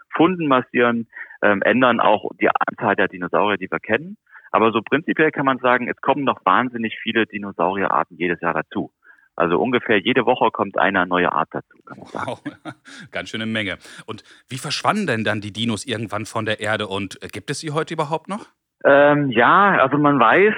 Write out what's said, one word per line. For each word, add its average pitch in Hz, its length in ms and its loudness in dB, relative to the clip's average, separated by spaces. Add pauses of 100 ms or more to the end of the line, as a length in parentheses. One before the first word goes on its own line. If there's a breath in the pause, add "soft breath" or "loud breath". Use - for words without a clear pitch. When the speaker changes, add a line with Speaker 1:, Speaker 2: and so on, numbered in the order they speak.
(140 soft breath)
Speaker 1:
Funden 170 340 2
basieren, 120 600 2 (340 loud breath)
ähm, 101 200 4
ändern 117 360 4
auch - 320 2 (100)
die 107 100 4 (180)
Anzahl 104 260 0
der 95 140 2
Dinosaurier, 92 480 0
die 95 120 -6
wir 78 120 -6
kennen. 151 360 -4 (360 loud breath)
Aber 107 180 4
so 107 100 0
prinzipiell 139 520 0
kann 143 120 -2
man 131 140 0
sagen, 123 300 2
es - 120 -6
kommen 139 220 0
noch 120 220 -2
wahnsinnig 113 580 0
viele 110 240 0
Dinosaurierarten 95 880 -2
jedes 87 240 -2
Jahr 85 140 -2
dazu. 98 380 -6 (440 soft breath)
Also 85 240 2
ungefähr 120 380 2
jede 120 280 0
Woche 123 260 2
kommt 101 260 -4
eine 92 300 0
neue 90 240 0
Art - 180 -2
dazu, - 340 -12
kann - 140 -18
man - 80 -20
sagen. - 220 -10
Speaker 2:
Wow, - 160 -12
<laughs> - 640 -16
ganz 90 200 -10
schöne 110 160 -6
Menge. 107 320 -4 (280 loud breath)
Und 107 160 -12 (260 soft breath)
wie 135 100 -10
verschwanden 160 500 -2
denn 110 160 0
dann 107 160 -2
die 101 120 -10
Dinos 113 360 -4
irgendwann 107 360 -6
von 110 200 -6
der 107 160 -4
Erde 107 260 -4
und, 98 340 -8
äh, 92 60 -14
gibt 101 240 -12
es 139 80 -8
sie 151 140 -8
heute 156 220 -4
überhaupt 160 340 -6
noch? 202 180 -10 (380)
Speaker 1:
Ähm, 143 460 4
ja, 156 480 4
also 139 200 2
man 143 220 4
weiß, 170 380 4